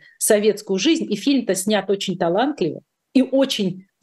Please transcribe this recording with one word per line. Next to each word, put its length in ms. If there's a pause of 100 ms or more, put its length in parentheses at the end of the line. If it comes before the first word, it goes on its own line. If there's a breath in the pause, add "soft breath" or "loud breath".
(200 soft breath)
советскую 580
жизнь. 340
И 40
фильм-то 400
снят 340
очень 280
талантливо, 640 (320)
и 80
очень 680 (160)